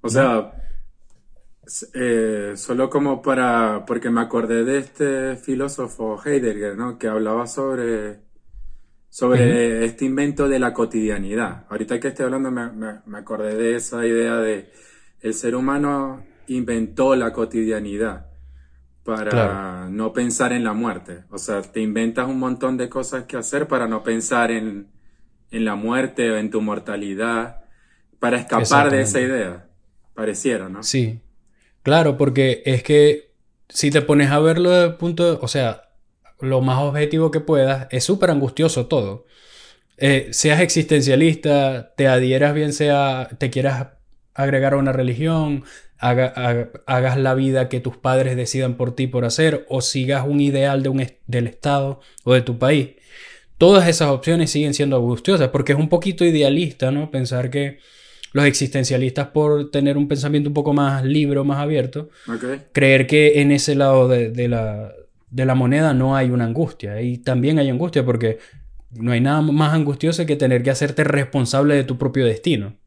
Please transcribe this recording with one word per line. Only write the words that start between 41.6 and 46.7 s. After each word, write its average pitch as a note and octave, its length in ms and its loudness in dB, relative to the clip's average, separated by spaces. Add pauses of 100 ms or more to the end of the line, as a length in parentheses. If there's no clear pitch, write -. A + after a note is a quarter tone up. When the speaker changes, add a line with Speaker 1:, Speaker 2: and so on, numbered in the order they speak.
Speaker 2:
te C3+ 120 2
adhieras C3 460 2
bien D3+ 180 0
sea, C#3 560 0 (100)
te C3+ 120 -2
quieras C3 380 -2 (460)
agregar C3+ 400 0
a - 40 2
una C3+ 140 2
religión, C#3+ 720 0 (340)
haga-, B2 360 0
haga-, A#2+ 360 -2 (160)